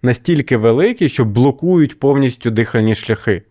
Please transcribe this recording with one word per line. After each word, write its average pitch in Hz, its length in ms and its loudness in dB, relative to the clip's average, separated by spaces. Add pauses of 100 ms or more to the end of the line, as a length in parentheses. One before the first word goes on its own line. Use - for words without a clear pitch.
настільки 131 540 0
великі, 143 520 2
що 127 160 -2
блокують 139 760 0
повністю 135 500 0
дихальні 110 440 0
шляхи. 104 560 -4